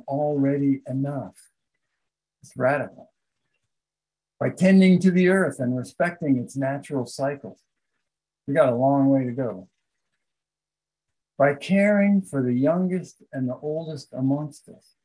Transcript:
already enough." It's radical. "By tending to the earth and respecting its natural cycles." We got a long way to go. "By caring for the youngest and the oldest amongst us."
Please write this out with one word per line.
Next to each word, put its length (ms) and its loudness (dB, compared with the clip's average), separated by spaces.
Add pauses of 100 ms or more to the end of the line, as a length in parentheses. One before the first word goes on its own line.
already 800 0
enough." 640 -8 (880)
It's 160 -20
radical. 560 -4 (1300)
"By 100 -2
tending 520 6
to 100 4
the 180 4
earth 320 0
and 160 -2
respecting 600 -2
its 180 -10
natural 480 -6
cycles." 580 -8 (840)
We 80 -4
got 180 4
a 40 -2
long 340 4
way 140 2
to 80 -4
go. 360 -8 (1700)
"By 180 2
caring 680 2
for 200 -4
the 120 -2
youngest 760 -2
and 160 -6
the 120 -8
oldest 560 -10
amongst 560 -4
us." 340 -20